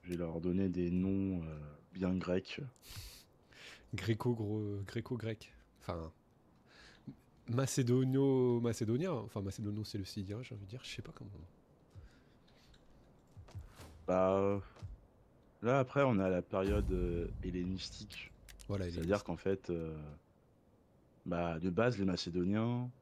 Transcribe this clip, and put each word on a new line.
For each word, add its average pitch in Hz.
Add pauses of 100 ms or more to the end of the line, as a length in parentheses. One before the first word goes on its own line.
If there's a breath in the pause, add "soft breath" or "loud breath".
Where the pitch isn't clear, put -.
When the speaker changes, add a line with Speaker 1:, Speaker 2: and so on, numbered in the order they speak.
Speaker 1:
Je 90
vais 87
leur 82
donner 90
des 87
noms, 95
euh, 78 (340)
bien 92
grecs. 90 (1300 loud breath)
Speaker 2:
Gréco-gro-, 107
gréco-grec. 110 (280)
Enfin, 82 (1400 loud breath)
macédonio-, 131
macédonien. 120
Enfin, 110
macédono-séleucidien, 101
j'ai 120
envie 101
de 92
dire. 123
Je -
sais -
pas -
comment. 117 (2750 loud breath)
Speaker 1:
Bah, 92
euh, 98 (1000 loud breath)
là, 123
après, 135
on 123
a 95
la 90
période, 98
euh, 87 (160)
hellénistique. 92 (380)
Speaker 2:
Voilà, 98
Speaker 1:
C'est-à-dire 85
Speaker 2:
hellénistique. 98
Speaker 1:
qu'en 87
fait, 98
euh, 80 (1300)
bah, 85
de 90
base, 113
les 101
Macédoniens 101 (120)